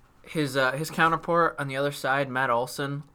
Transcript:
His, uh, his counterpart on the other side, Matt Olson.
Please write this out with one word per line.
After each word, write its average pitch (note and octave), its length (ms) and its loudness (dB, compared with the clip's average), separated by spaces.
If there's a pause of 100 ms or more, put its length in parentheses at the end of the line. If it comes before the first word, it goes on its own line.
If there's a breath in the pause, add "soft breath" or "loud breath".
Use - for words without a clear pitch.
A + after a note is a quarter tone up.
(220)
His, C#3+ 340 -2
uh, C3 160 4
his D#3 180 -4
counterpart E3 680 2
on C#3 100 -4
the C3+ 80 -6
other C#3+ 160 0
side, C#3 360 0
Matt B2+ 220 0
Olson. C#3 540 -2 (100)